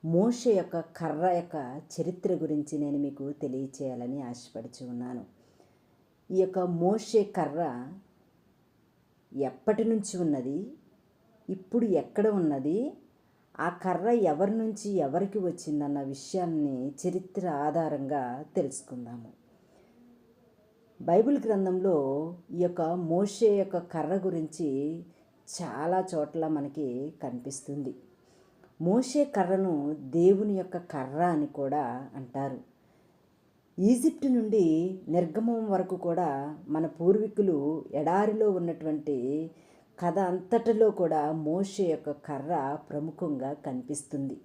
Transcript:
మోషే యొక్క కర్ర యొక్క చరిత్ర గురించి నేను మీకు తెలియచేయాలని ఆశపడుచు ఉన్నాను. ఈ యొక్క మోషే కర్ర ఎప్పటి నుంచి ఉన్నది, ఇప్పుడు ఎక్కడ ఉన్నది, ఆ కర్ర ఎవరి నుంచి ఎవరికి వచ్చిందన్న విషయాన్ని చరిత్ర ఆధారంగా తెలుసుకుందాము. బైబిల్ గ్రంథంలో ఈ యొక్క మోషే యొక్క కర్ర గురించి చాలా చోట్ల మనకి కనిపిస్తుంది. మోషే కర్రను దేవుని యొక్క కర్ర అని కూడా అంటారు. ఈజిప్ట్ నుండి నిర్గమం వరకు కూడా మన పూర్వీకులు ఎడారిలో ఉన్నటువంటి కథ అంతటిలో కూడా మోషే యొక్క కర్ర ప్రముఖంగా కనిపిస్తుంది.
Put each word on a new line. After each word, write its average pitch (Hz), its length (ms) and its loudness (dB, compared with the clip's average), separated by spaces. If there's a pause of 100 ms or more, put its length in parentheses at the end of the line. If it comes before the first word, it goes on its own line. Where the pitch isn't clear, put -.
మోషే 220 480 4
యొక్క 170 260 0
కర్ర 160 460 -4
యొక్క 160 560 -2 (200)
చరిత్ర 180 320 -2
గురించి 151 440 -2
నేను 143 220 -2
మీకు 143 320 -6
తెలియచేయాలని 131 920 -6
ఆశపడుచు 120 680 -12
ఉన్నాను. 120 360 -8 (1080)
ఈ 185 80 2
యొక్క 185 200 2
మోషే 185 640 2
కర్ర 143 640 -2 (1500)
ఎప్పటి 165 480 0
నుంచి 214 340 0
ఉన్నది, 151 500 0 (840)
ఇప్పుడు 226 360 -2
ఎక్కడ 196 420 2
ఉన్నది, 175 680 0 (680)
ఆ 160 100 0
కర్ర 180 400 -2
ఎవరి 196 480 4
నుంచి 220 340 -4
ఎవరికి 180 480 0
వచ్చిందన్న 147 600 -2
విషయాన్ని 143 880 -2
చరిత్ర 180 600 -4
ఆధారంగా 143 960 -2 (100)
తెలుసుకుందాము. 123 720 -6 (1700)
బైబిల్ 214 440 6
గ్రంథంలో 180 880 2 (200)
ఈ 175 80 0
యొక్క 175 200 0
మోషే 180 760 2
యొక్క 190 220 0
కర్ర 170 480 -2
గురించి 160 720 -2 (640)
చాలా 165 440 -2 (100)
చోట్ల 156 320 -2
మనకి 143 680 -4 (100)
కనిపిస్తుంది. 131 720 -8 (840)
మోషే 254 420 4
కర్రను 180 760 2
దేవుని 190 580 6
యొక్క 185 200 -4
కర్ర 147 460 -4
అని 156 240 2
కూడా 139 680 -2
అంటారు. 135 420 -6 (1200)
ఈజిప్ట్ 254 540 4
నుండి 190 760 4
నిర్గమం 214 640 2
వరకు 185 240 0
కూడా 156 600 -2 (140)
మన 160 160 0
పూర్వీకులు 175 1080 2
ఎడారిలో 208 580 2
ఉన్నటువంటి 151 1000 -2 (540)
కథ 170 140 2
అంతటిలో 214 720 4
కూడా 156 420 0
మోషే 165 520 -2
యొక్క 156 280 -2
కర్ర 143 680 -4 (120)
ప్రముఖంగా 147 640 -4
కనిపిస్తుంది. 139 920 -6